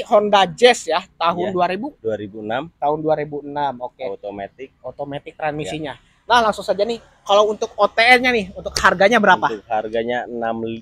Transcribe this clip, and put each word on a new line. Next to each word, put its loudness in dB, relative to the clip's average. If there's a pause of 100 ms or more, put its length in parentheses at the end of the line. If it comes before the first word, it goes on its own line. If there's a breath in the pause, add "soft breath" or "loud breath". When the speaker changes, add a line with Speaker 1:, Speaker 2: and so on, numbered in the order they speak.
Speaker 1:
Honda 4
Jazz 4
ya, -2 (160)
tahun 0
Speaker 2:
Iya. -6
Speaker 1:
dua 0
ribu? -6 (120)
Speaker 2:
Dua -4
ribu -10
enam. -6
Speaker 1:
Tahun 0
dua 0
ribu -8
enam. -6
Oke. -10
Speaker 2:
Automatic. -12
Speaker 1:
Automatic -12
transmisinya. -8 (260)
Nah, 2
langsung -2
saja -2
nih, -8 (180)
kalau 4
untuk -6
O 2
T 0
R-nya 6
nih, -2
untuk -10
harganya 4
berapa? 4
Speaker 2:
Untuk -6
harganya -2
enam -4 (180)